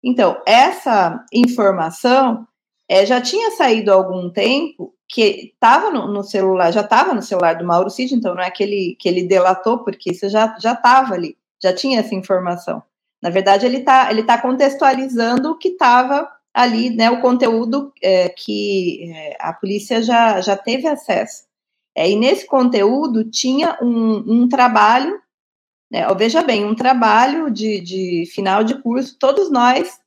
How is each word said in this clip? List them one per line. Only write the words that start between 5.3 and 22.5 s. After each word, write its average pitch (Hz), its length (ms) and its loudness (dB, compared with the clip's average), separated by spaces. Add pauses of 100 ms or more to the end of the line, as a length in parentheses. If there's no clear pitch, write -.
tava 302 300 4
no, 233 180 -6
no 202 160 -6
celular, 190 480 0
já 208 100 0
tava 247 320 2
no 202 80 -4
celular 175 320 0
do 175 100 -8
Mauro 175 240 0
Cid, 254 260 -6
então 214 200 -4
não 180 80 -6
é 185 80 -4
que 196 140 -4
ele, 196 340 -4
que - 100 -4
ele 180 140 0
delatou, 185 560 0
porque - 320 -8
isso 190 180 -6
já, 220 300 0
já 233 160 -2
tava 247 400 2
ali, 170 220 -8 (260)
já 185 100 2
tinha 247 280 -2
essa 220 160 -6
informação. 180 680 -4 (400)
Na 170 80 -4
verdade, 196 340 2
ele 247 160 0
tá, 262 300 4
ele 220 140 0
tá 240 120 2
contextualizando 262 1160 0
o 330 40 -6
que 381 140 -4
tava 277 580 2 (240)
ali, 240 380 0
né, 226 200 2
o 247 100 -2
conteúdo, 247 720 0 (100)
é, 185 260 2
que, 196 840 -4
é, 156 280 -16
a 165 120 -6
polícia 208 500 -4
já, 226 380 2
já 196 160 0
teve 254 320 -4
acesso. - 580 -6 (500)
É, 165 120 0
e 202 60 2
nesse 254 320 0
conteúdo 247 760 0